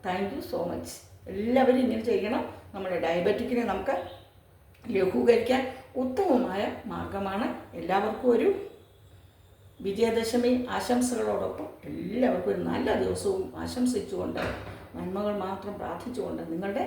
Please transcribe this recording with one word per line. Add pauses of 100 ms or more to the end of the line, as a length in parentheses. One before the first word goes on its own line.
Thank
you
so (120)
much. (400)
എല്ലാവരും
ഇങ്ങനെ
ചെയ്യണം. (320)
നമ്മുടെ
ഡയബറ്റിക്കിനെ
നമുക്ക് (1000)
ലഘൂകരിക്കാൻ (400)
ഉത്തമമായ (300)
മാർഗമാണ്. (340)
എല്ലാവർക്കും
ഒരു (1400)
വിജയദശമി (240)
ആശംസകളോടൊപ്പം (200)
എല്ലാവർക്കും
ഒരു
നല്ല (140)
ദിവസവും (200)
ആശംസിച്ചുകൊണ്ട് (540)
നന്മകൾ (100)
മാത്രം
പ്രാർത്ഥിച്ചുകൊണ്ട് (120)
നിങ്ങളുടെ